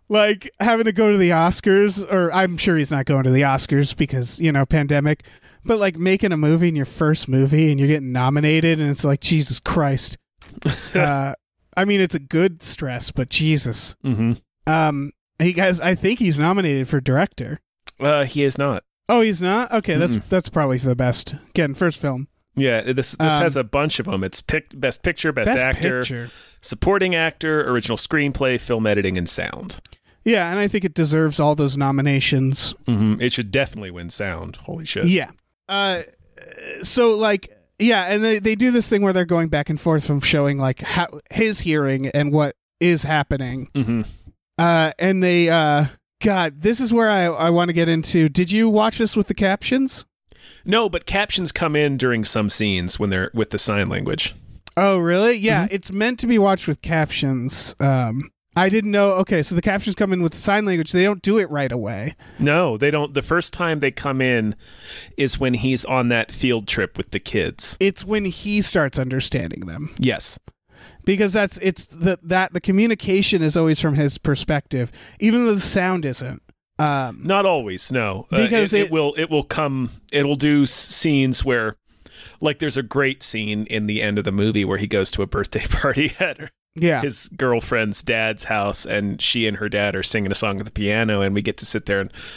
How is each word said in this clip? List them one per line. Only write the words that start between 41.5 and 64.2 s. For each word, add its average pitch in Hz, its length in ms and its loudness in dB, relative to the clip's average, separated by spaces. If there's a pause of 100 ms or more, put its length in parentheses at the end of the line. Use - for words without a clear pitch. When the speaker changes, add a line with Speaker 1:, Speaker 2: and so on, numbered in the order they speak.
Speaker 1:
hearing 139 480 0
and 143 220 0
what 147 240 2 (240)
is 170 240 2
happening. 135 720 -2
Speaker 2:
Mm-hmm. 117 280 0 (560)
Speaker 1:
Uh, 165 420 4
and 185 220 2
they, 175 260 4
uh, 151 380 4 (360)
God, 175 400 0
this 220 180 2
is 233 120 0
where 226 180 4
I, 196 140 2
I 165 260 0
wanna 170 220 2
get 165 160 2
into. 165 400 2
Did 175 240 0
you 220 160 4
watch 214 300 2
this 220 180 0
with 202 100 2
the - 80 -4
captions? 254 720 -2 (580)
Speaker 2:
No, 214 240 2
but 170 180 -6
captions 190 440 -2
come 156 240 -2
in 147 220 2
during 120 280 0
some 104 240 0
scenes 95 520 -2
when 104 100 0
they're 92 240 -2
with 113 160 -2
the 107 80 -4
sign 101 300 0
language. - 460 -4 (420)
Speaker 1:
Oh, 190 220 2
really? 185 380 2
Yeah, 202 280 0
Speaker 2:
Mm-hmm. 196 100 -4
Speaker 1:
it's 190 160 -8
meant 220 300 -2
to 233 80 -4
be 233 100 4
watched 196 300 2
with 151 140 -4
captions. 139 1000 -2
Um, 131 500 0 (240)
I 185 140 2
didn't 208 220 0
know. 202 220 4
Okay, 185 300 0
so 160 120 -4
the 175 80 0
captions 202 340 -2
come 196 160 0
in 180 100 0
with 165 100 0
the - 60 -12
sign 208 280 2
language. 175 260 -2
They 180 120 4
don't 202 180 0
do 208 160 2
it 196 120 0
right 139 220 -2
away. 110 420 -6 (240)
Speaker 2:
No, 147 380 2
they 143 140 2
don't. 147 240 -2
The 139 80 0
first 170 320 -2
time 165 260 -2
they 139 100 0
come 135 300 -4